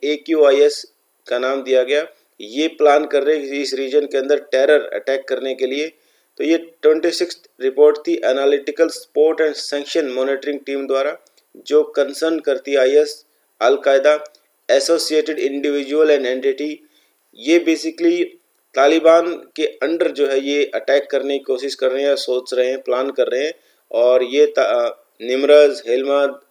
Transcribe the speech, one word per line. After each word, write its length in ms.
एक्यूआईएस 840
का 120
नाम 240
दिया 200
गया, 240
ये 260
plan 380
कर 180
रहे 140
हैं 80
इस 280
रीजन 320
के 120
अंदर 220
terror 540
attack 340
करने 280
के 100
लिए। 260
तो 60
ये 140
ट्वेंटी 540
सिक्स्थ 380
report 360
थी 180
analytical 640
sport 540
and 140
sanction 640
monitoring 520
team 180
द्वारा, 300
जो 260
concern 560
करती 320
है 60
आईएस, 480
अल-कायदा, 640
associated 680
individual 680
and 180
entity। 500
ये 240
basically 640
तालिबान 600
के 100
under 460
जो 160
है 120
ये 360
attack 340
करने 280
की 60
कोशिश 320
कर 160
रहे 120
हैं, 120
सोच 380
रहे 140
हैं, 140
plan 300
कर 160
रहे 180
हैं 80
और 320
ये 220
ता-, 540
निमरज, 680
हेलमंद 520